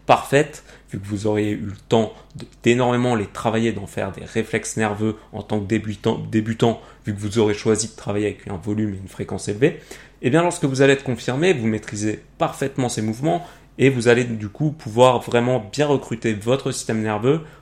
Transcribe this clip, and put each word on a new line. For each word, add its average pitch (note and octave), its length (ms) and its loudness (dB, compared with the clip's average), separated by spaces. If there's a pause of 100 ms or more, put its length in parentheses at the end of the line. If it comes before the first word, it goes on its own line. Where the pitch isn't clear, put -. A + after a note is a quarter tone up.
parfaites, C#3 580 2 (280)
vu - 80 -8
que G2 80 -12
vous G#2 180 -4
aurez G#2+ 260 0
eu G#2 60 -4
le G2 200 -8 (120)
temps A2+ 240 2 (220)
de, - 100 -14 (160)
d'énormément B2 540 2
les G2+ 120 -2
travailler, A2+ 440 0
d'en G2 160 -8
faire G2 240 -6
des E2+ 140 -12
réflexes - 520 -4
nerveux G#2+ 380 0 (160)
en G#2 100 -10
tant G#2+ 180 -4
que G2+ 60 -4
débutant, G#2+ 520 -2
débutant, A2 640 0 (240)
vu G#2 100 -4
que G2 40 -10
vous G#2 200 -2
aurez G#2 140 4
choisi A2 340 0
de - 80 -16
travailler G#2 320 -2
avec - 200 -8
un G2 100 -8
volume G#2 360 -2
et F#2 40 -8
une F#2+ 100 -12
fréquence - 400 -8
élevée, B2 320 2 (420)
eh B2 80 0
bien, D#3+ 140 4
lorsque E3+ 220 0
vous C3+ 160 2
allez C#3 120 8
être C3+ 100 -2
confirmé, C3+ 500 0
vous A2+ 140 -2
maîtrisez G#2+ 560 -4 (140)
parfaitement - 520 -2
ces A2+ 120 -4
mouvements, C3+ 440 -2 (340)
et C3 100 6
vous B2 180 2
allez A#2+ 180 6
du A2 240 -6
coup D3 220 -2
pouvoir A#2+ 500 4
vraiment A#2+ 500 0
bien D3 160 0
recruter B2+ 460 0
votre A#2+ 380 -2
système A2+ 300 -4
nerveux, G#2+ 400 0 (200)